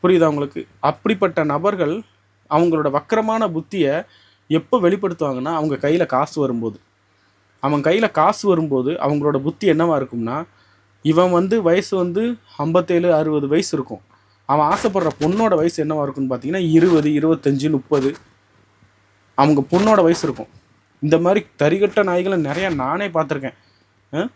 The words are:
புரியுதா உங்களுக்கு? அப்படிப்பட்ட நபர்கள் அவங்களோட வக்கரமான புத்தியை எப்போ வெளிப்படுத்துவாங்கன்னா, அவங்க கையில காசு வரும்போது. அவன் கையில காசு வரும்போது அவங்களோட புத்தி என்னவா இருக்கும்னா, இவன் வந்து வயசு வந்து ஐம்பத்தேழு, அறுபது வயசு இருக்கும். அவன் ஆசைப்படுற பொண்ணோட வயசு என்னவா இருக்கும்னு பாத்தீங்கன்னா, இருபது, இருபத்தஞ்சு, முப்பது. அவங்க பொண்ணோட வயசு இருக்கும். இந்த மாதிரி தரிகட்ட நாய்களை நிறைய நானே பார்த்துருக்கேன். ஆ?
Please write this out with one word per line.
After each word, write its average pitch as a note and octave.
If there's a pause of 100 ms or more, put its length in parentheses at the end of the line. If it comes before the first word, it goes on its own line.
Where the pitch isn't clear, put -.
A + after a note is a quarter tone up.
புரியுதா F3+
உங்களுக்கு? D3 (120)
அப்படிப்பட்ட F3+
நபர்கள் E3 (480)
அவங்களோட D#3
வக்கரமான A3
புத்தியை E3 (420)
எப்போ E3
வெளிப்படுத்துவாங்கன்னா, E3
அவங்க D3+
கையில E3
காசு D3
வரும்போது. A#2 (800)
அவன் C#3+
கையில F#3+
காசு G3
வரும்போது D3
அவங்களோட C#3+
புத்தி D#3+
என்னவா D#3
இருக்கும்னா, B2 (580)
இவன் E3+
வந்து F#3+
வயசு F#3
வந்து F#3+ (220)
ஐம்பத்தேழு, E3+
அறுபது D3+
வயசு D#3
இருக்கும். A#2+ (440)
அவன் D3+
ஆசைப்படுற F#3+ (120)
பொண்ணோட F#3+
வயசு D#3+
என்னவா D#3
இருக்கும்னு C3+
பாத்தீங்கன்னா, D#3+
இருபது, D#3+
இருபத்தஞ்சு, D3
முப்பது. C#3 (1200)
அவங்க C#3+
பொண்ணோட G3+
வயசு E3
இருக்கும். C3 (520)
இந்த D3+
மாதிரி F#3+ (140)
தரிகட்ட G3
நாய்களை F3+
நிறைய D#3+
நானே D3+
பார்த்துருக்கேன். D3+ (600)
ஆ? F#3